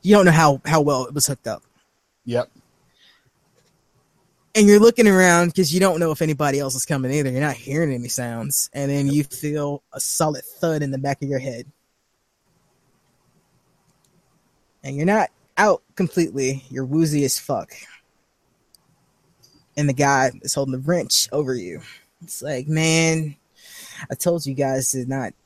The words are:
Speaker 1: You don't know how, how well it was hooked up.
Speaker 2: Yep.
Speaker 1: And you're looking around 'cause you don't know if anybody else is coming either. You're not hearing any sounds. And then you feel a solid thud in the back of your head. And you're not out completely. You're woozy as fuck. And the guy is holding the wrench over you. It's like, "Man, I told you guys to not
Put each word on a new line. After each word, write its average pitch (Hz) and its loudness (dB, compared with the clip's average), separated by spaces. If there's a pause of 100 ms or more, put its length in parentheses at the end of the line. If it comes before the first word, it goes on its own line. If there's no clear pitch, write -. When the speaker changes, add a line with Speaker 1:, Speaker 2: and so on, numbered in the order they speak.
Speaker 1:
You 202 6
don't 285 8
know 175 6
how, 151 4
how 160 2
well 139 0
it 143 -14
was 147 0
hooked - -8
up. 110 -8 (640)
Speaker 2:
Yep. 120 -4 (2000)
Speaker 1:
And 214 6
you're 208 10
looking 233 6
around 175 6
'cause 160 0
you 180 0
don't 185 2
know 165 0
if 147 -6
anybody 147 0
else 135 -4
is 127 -6
coming 131 -4
either. 139 -2
You're 127 -4
not 147 -2
hearing 147 -4
any 120 -8
sounds. 120 -6
And 139 -4
then 143 0
you 143 0
feel 147 -8 (100)
a 110 -12
solid 156 -4
thud 156 -4
in 139 -8
the 135 -8
back 139 -4
of 139 -8
your 139 -4
head. 123 -10 (3250)
And 139 -10
you're 151 -2
not 202 0 (260)
out 196 4 (140)
completely. 135 -2
You're 131 -8
woozy 147 0
as 135 -2
fuck. - -6 (2000)
And 147 0
the 135 0
guy 135 2 (100)
is - -6
holding 139 -4
the 127 -6
wrench 147 -2
over 135 -2
you. 90 -10 (400)
It's - -16
like, 139 -8
"Man, 160 0 (760)
I 139 -6
told 170 -2
you 139 -6
guys 135 -2
to 131 -6
not 131 -8 (120)